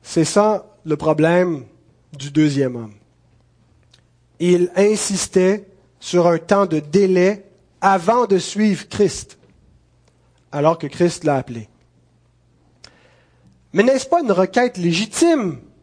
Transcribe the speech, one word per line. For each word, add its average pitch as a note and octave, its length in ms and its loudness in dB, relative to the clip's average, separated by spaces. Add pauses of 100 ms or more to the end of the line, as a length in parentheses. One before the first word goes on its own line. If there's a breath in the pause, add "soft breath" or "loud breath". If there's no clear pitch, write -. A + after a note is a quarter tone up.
C'est D#3+ 240 -2
ça G#3 400 0 (180)
le D3+ 140 -4
problème D#3 640 0 (500)
du C#3 160 -14
deuxième C#3 460 0
homme. A2 180 -14 (1400)
Il F3 380 2
insistait G3 880 0 (320)
sur F3 280 0
un E3+ 100 4
temps G3 300 0
de D#3+ 120 -2
délai F#3 680 0 (340)
avant G3 460 2
de G3 100 2
suivre G3+ 500 -2
Christ, - 520 -4 (1120)
alors D3+ 240 0
que D3+ 120 -10
Christ E3+ 360 -2
l'a C#3+ 120 0
appelé. A#2 320 -10 (2000 soft breath)
Mais G3 120 2
n'est-ce C4 220 0
pas E4+ 140 2
une A#3 120 -2
requête F#3+ 460 0
légitime F#3+ 800 0 (240)